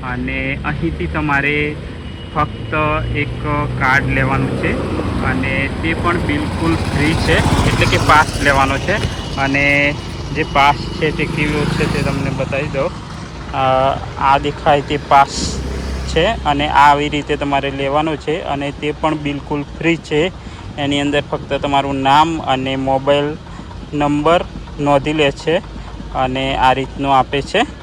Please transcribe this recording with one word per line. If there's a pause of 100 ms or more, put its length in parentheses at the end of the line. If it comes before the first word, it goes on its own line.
અને
અહીંથી
તમારે (600)
ફક્ત (420)
એક (360)
કાર્ડ
લેવાનું
છે, (520)
અને (120)
તે
પણ
બિલકુલ
ફ્રી
છે, (300)
એટલે
કે
પાસ
લેવાનો
છે. (400)
અને (400)
જે
પાસ
છે
તે
કેવો
છે
તે
તમને
બતાવી
દઉં. (640)
અ, (600)
આ
દેખાય
તે
પાસ (540)
છે,
અને
આવી
રીતે
તમારે
લેવાનો
છે,
અને
તે
પણ
બિલકુલ
ફ્રી
છે. (460)
એની
અંદર
ફક્ત
તમારું
નામ
અને
મોબાઈલ (560)
નંબર (340)
નોંધી
લે
છે, (580)
અને
આ
રીતનું
આપે
છે. (200)